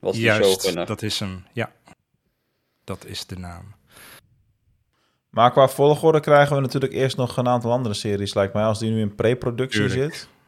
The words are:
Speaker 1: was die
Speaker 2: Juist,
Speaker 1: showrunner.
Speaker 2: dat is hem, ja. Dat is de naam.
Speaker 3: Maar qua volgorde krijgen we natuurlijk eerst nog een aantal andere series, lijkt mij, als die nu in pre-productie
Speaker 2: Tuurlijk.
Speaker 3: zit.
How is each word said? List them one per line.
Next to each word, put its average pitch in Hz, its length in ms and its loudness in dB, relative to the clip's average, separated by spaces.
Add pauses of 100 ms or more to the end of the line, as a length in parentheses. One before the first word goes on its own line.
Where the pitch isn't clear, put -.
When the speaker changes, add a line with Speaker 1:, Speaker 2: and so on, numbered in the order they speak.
Speaker 1:
was 95 140 -2
die 113 100 -2
Speaker 2:
Juist, 107 260 4 (100)
Speaker 1:
showrunner. 87 260 -2
Speaker 2:
dat 104 160 -6
is 107 180 -6
hem, 92 320 -10
ja. 113 200 -6 (1120)
Dat 95 220 -14
is - 200 -12
de 92 120 -14
naam. 90 360 -16 (1600)
Speaker 3:
Maar 120 220 4
qua 135 160 6
volgorde 151 520 2
krijgen 143 360 4
we 139 60 0
natuurlijk 131 300 -2
eerst 127 240 -2
nog 123 200 -4
een 123 120 0
aantal 120 240 0
andere 120 220 -2
series, 101 400 -4
lijkt 98 200 0
mij, 107 100 0
als 110 140 0
die 110 120 -2
nu 110 100 0
in 104 140 -4
pre-productie 120 760 -2
Speaker 2:
Tuurlijk. 131 260 -4
Speaker 3:
zit. - 140 -16 (200)